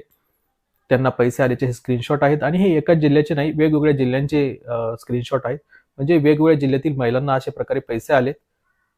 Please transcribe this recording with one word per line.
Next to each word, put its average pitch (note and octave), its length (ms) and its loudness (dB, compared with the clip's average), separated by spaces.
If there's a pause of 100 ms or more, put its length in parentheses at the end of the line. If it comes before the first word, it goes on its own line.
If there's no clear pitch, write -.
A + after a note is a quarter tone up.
(880)
त्यांना C3 200 2
पैसे B2 340 0
आल्याचे B2 220 0
हे B2 80 -2
स्क्रीनशॉट B2+ 500 -2
आहेत. D3 200 2
आणि D3+ 140 0
हे F#3 200 2
एकाच E3+ 200 2
जिल्ह्याचे D3+ 360 2
नाही, D3+ 180 -2
वेगवेगळ्या D3+ 440 2
जिल्ह्यांचे, C3+ 600 -2 (100)
अ, A#2 320 -6
स्क्रीनशॉट B2 460 -4
आहेत. B2+ 120 -4 (400)
म्हणजे D3+ 200 0
वेगवेगळ्या D3+ 420 4
जिल्ह्यातील C#3 360 -2
महिलांना C3 380 -2
अशा C3 180 -4
प्रकारे C3 280 -6
पैसे A#2+ 340 -4
आले C3+ 200 2 (640)